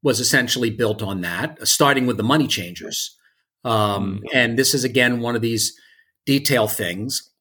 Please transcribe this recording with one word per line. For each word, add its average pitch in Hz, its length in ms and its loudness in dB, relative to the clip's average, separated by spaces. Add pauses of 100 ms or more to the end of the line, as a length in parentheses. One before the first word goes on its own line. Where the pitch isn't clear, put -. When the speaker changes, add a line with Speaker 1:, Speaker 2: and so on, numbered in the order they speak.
Speaker 1:
was 131 180 0
essentially 123 480 2
built 107 340 0
on 95 200 -4
that, 90 440 -6
starting 139 400 4
with 123 120 0
the 107 40 -2
money 135 240 2
changers. - 680 -6 (480)
Um, 104 580 0
Speaker 2:
Mm. - 120 -14
Speaker 1:
and 117 240 2
this 131 160 2
is, 127 100 0
again, 123 360 2
one 117 140 -2
of 113 60 0
these 113 380 -2 (480)
detail 135 420 2
things. 101 640 -4 (100)